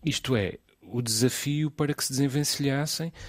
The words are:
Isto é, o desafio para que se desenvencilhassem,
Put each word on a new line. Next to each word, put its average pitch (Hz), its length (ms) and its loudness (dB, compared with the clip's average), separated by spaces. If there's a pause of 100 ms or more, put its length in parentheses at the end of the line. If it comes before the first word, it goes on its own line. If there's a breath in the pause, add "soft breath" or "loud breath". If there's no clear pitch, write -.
Isto 131 300 0
é, 98 240 2 (240)
o 120 180 -4
desafio 127 720 2
para 147 240 0
que - 80 -4
se - 80 -2
desenvencilhassem, 143 1000 0 (160 loud breath)